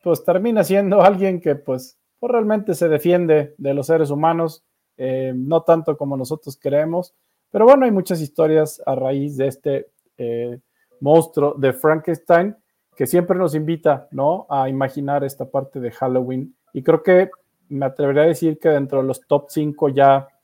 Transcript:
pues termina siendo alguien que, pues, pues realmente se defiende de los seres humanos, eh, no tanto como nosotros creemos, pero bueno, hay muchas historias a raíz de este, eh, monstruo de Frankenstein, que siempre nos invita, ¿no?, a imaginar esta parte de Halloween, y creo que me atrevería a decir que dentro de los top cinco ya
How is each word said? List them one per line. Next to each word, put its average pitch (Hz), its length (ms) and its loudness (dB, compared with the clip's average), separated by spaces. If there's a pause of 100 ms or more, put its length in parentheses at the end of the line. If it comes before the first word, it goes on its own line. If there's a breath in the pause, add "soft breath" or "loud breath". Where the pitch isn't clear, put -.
pues 170 220 -2
termina 196 400 0
siendo 196 380 2
alguien 190 400 2
que, 143 140 0
pues, - 420 -8 (220)
pues 240 120 -6
realmente 214 440 -2
se 170 120 0
defiende 156 720 2
de 139 160 -4
los 139 140 -4
seres 160 220 2
humanos, 160 540 -2 (340)
eh, 131 380 -4
no 151 280 -2
tanto 160 340 2
como 139 180 -6
nosotros 135 460 -8
creemos, 160 520 -4 (380)
pero 214 140 2
bueno, 262 200 8
hay 233 60 0
muchas 180 300 -2
historias 156 640 0
a 135 100 -2
raíz 139 400 -4
de 131 120 -2
este, 139 400 -6 (300)
eh, 120 420 -8 (420)
monstruo 147 560 2
de 135 160 0
Frankenstein, 170 840 0 (400)
que 139 100 -2
siempre 180 320 0
nos 165 180 -2
invita, 156 560 -2
¿no?, 147 380 -4
a 135 200 -2
imaginar 139 560 -4
esta 131 240 -10
parte 135 320 -6
de 120 100 -8
Halloween, 127 640 -4 (160)
y 135 120 -8
creo 160 200 2
que 185 260 4 (380)
me 139 180 -6
atrevería 139 380 0
a 160 40 4
decir 160 300 -2
que 165 120 0
dentro 139 320 0
de 135 60 -2
los 131 200 -4
top 143 220 0
cinco 151 400 -2
ya 135 400 2 (140)